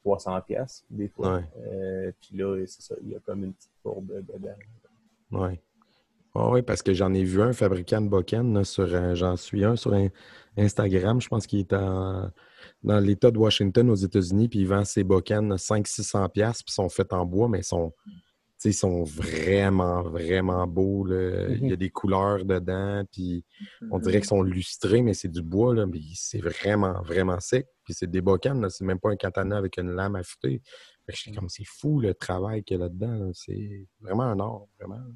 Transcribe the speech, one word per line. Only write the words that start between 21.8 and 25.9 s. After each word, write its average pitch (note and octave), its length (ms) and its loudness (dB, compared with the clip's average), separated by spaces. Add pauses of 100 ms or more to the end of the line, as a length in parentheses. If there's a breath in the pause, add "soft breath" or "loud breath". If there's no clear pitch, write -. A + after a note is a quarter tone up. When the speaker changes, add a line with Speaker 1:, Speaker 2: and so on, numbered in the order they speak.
Speaker 2:
couleurs G2 560 0
dedans, F#2+ 680 -2
puis F2+ 320 -6 (460 loud breath)
on G2 100 -2
dirait F#2 200 2
qu'ils G2 60 0
sont G2 180 2
lustrés, F#2 580 2
mais A2+ 120 2
c'est - 160 -6
du E2+ 120 -6
bois, G2+ 320 2
là, G#2+ 120 2
mais E2 140 -6 (160)